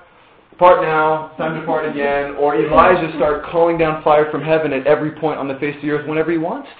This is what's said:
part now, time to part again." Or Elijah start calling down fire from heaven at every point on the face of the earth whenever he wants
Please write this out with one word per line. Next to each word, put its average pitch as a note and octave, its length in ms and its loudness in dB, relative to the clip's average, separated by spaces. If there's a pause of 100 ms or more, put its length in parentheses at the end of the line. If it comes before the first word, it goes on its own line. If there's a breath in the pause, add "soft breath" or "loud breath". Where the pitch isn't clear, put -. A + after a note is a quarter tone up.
(580 soft breath)
part F3 240 6
now, D#3 560 0
time D#3+ 220 -6
to - 60 -12
part D#3 220 -2
again." C#3+ 480 -4
Or D3 200 0
Elijah E3 600 2
start D3 280 -2
calling E3+ 320 2
down D#3 260 0
fire D3+ 280 4
from C#3+ 100 -4
heaven D#3 320 0
at C3+ 140 -2
every D3+ 240 2
point D3 280 -4
on C3+ 80 -6
the C3+ 80 -6
face D3 200 -6
of - 60 -18
the D3 100 -4
earth C3+ 160 -4
whenever D#3 240 -2
he E3+ 60 0
wants G3 320 -6 (100)